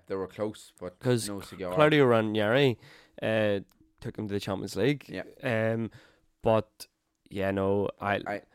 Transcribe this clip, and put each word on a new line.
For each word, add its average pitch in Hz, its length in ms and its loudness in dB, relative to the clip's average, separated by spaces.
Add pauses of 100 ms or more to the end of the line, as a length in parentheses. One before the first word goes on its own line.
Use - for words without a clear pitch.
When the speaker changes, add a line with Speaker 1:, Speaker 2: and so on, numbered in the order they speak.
Speaker 1:
they 98 80 -6
were 95 120 -4
close, 107 520 -8
but 90 200 -12
Speaker 2:
'Cause 120 300 0
Speaker 1:
no 101 120 -8
cigar. 90 340 -8
Speaker 2:
Claudio 151 320 6
Ranieri, 110 720 2 (440)
uh, 107 380 0 (400)
took 117 160 -12
them 107 120 -6
to 98 60 -6
the 101 60 -2
Champions 98 360 -6
League. 127 320 0
Speaker 1:
Yeah. - 160 -10 (180)
Speaker 2:
Um, 113 480 -2 (520)
but, 110 440 0 (420)
yeah, 98 220 -2
no, 98 380 0 (120)
I, 101 140 -2 (120)
Speaker 1:
I 104 160 -8 (120)